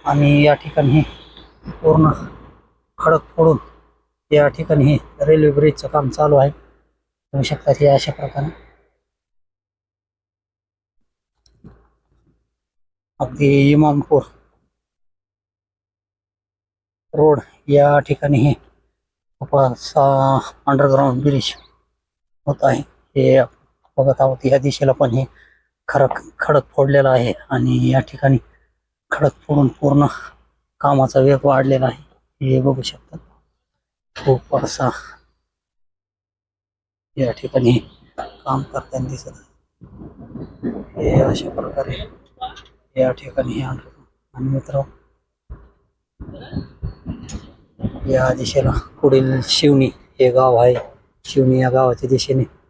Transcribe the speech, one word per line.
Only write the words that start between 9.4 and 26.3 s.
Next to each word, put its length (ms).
अगदी 520
इमामपूर 500
रोड 260
या 320
ठिकाणी 380
हे 160
खूप 180
असा 800
अंडरग्राऊंड 540
ब्रिज 320
होत 160
आहे. 180
हे 260
बघत 240
आहोत, 240
या 120
दिशेला 340
पण 180
हे 140
खडक, 320